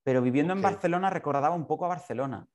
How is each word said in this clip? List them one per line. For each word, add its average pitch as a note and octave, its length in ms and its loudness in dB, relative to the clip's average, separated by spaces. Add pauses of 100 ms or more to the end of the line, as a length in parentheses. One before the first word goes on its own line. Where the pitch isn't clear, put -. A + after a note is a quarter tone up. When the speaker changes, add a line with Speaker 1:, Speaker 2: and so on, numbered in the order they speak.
Speaker 1:
pero B2+ 180 4
viviendo C#3 300 2
en G3 80 -2
Speaker 2:
Ok. - 20 0
Speaker 1:
Barcelona F#3+ 480 0
recordaba D3+ 460 0
un D#3 100 -6
poco D#3 200 -2
a - 20 -2
Barcelona, C3 680 -6